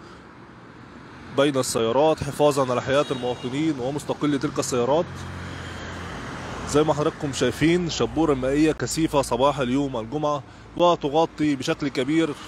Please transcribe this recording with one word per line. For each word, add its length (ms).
بين 200
السيارات، 680
حفاظًا 460
على 120
حياة 280
المواطنين 680
ومستقلي 580
تلك 200
السيارات. 460
زي 120
ما 120
حضراتكم 380
شايفين، 580
شبورة 440
مائية 380
كثيفة 500
صباح 360
اليوم 380
الجمعة 460
وتغطي 800
بشكل 320
كبير 420